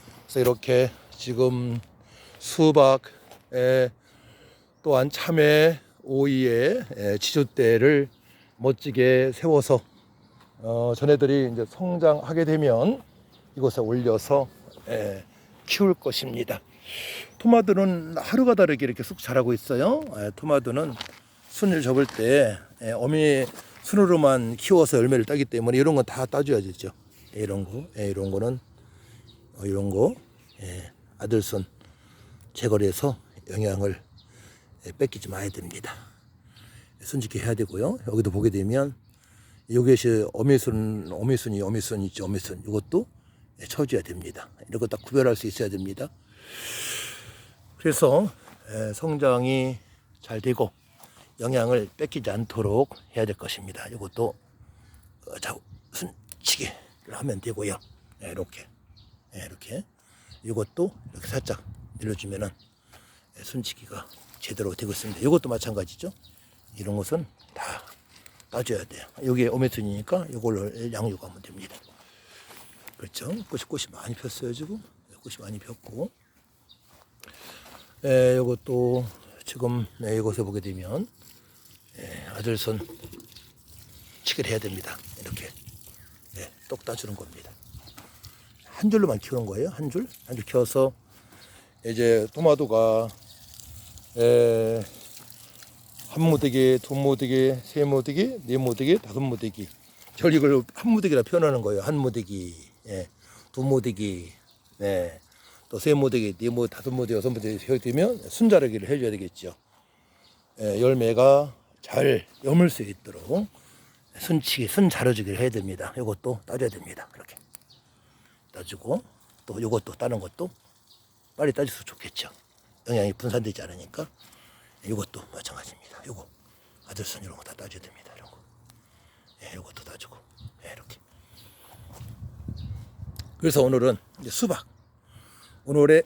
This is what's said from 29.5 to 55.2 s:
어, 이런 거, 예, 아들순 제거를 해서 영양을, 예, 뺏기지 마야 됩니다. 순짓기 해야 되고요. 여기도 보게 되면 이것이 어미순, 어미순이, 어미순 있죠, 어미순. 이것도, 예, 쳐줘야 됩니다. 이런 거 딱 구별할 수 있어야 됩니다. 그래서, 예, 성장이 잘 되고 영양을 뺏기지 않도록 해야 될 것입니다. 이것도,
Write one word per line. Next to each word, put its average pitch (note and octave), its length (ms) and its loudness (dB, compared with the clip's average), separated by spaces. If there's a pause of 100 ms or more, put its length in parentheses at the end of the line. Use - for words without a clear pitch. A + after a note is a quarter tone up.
어, G2 60 -12
이런 G2 260 -2
거, B2 240 2 (460)
예, F#2 300 -14 (280)
아들순 G#2 460 -2 (880)
제거를 G#2 360 2
해서 B2+ 280 -2 (320)
영양을, G2 540 -2 (840)
예, F2+ 60 -14
뺏기지 - 360 -4
마야 G2 200 -6
됩니다. - 460 -12 (1040)
순짓기 A#2+ 380 -6
해야 A#2+ 160 -2
되고요. A2+ 440 -4 (100)
여기도 G#2+ 240 0
보게 G#2 180 2
되면 A#2 420 0 (760)
이것이 A#2+ 640 4
어미순, A2 800 2
어미순이, A2 500 -2
어미순 G#2 400 -4
있죠, G2 220 -6
어미순. F#2+ 420 -6
이것도, G#2+ 400 -2 (540)
예, - 60 -18
쳐줘야 C3 360 -2
됩니다. - 460 -14 (200)
이런 A2+ 120 -6
거 A#2 80 -2
딱 - 140 -8
구별할 B2+ 340 2
수 - 100 -8
있어야 G#2 220 -6
됩니다. G2 400 -8 (1700)
그래서, D#3+ 560 2 (380)
예, A2 220 -4
성장이 C3 840 0 (440)
잘 A2 180 -10
되고 A#2+ 320 0 (680)
영양을 A#2+ 580 0
뺏기지 C#3+ 320 -6
않도록 A2 680 -2 (180)
해야 A2+ 100 0
될 G#2+ 120 -4
것입니다. - 500 -12
이것도, A2 480 -6 (920)